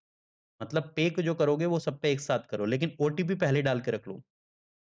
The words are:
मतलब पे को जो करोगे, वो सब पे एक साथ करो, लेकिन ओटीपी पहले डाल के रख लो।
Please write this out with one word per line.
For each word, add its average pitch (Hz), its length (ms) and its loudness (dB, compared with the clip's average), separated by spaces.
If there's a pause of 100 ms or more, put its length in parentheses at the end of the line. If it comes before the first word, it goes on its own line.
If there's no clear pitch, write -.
(600)
मतलब 151 340 -4
पे 160 140 2
को 170 120 -2
जो 165 140 2
करोगे, 147 320 2
वो 170 120 2
सब 143 200 -4
पे 147 120 2
एक 139 100 0
साथ 131 280 -2
करो, 104 160 -2
लेकिन 131 360 0
ओटीपी 165 360 0
पहले 147 240 2
डाल 127 200 0
के 120 100 -4
रख 107 160 -4
लो। 95 80 -8 (680)